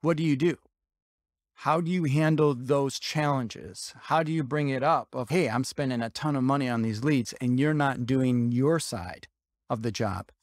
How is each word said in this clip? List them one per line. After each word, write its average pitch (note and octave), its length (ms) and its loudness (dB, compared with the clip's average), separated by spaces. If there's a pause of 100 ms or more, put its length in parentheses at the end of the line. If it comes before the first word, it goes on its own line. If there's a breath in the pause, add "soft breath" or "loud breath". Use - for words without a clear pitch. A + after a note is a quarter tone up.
What D#3+ 140 2
do D#3 60 -2
you D3+ 140 4
do? D3 220 2 (960)
How D#3 280 0
do E3 80 -2
you F3+ 140 0
handle D3+ 500 4
those C3+ 440 -2
challenges? C#3 920 -4 (120)
How D#3+ 180 2
do D#3 100 -2
you D#3+ 100 0
bring C#3+ 280 -2
it C3 120 -2
up C#3+ 320 0
of, B2+ 140 -6
"Hey, D#3+ 200 2
I'm A#2+ 160 0
spending C3 360 -4
a A#2 80 -4
ton D3+ 260 -2
of C3 80 0
money C3+ 260 2
on A#2+ 120 0
these A2 240 -2
leads C#3 300 0
and B2+ 260 0
you're D3+ 140 2
not C3+ 320 0
doing B2+ 440 2
your C#3 300 2
side F2+ 480 -10 (400)
of A#2 140 -2
the A2+ 100 -2
job"? G2 380 -4 (120)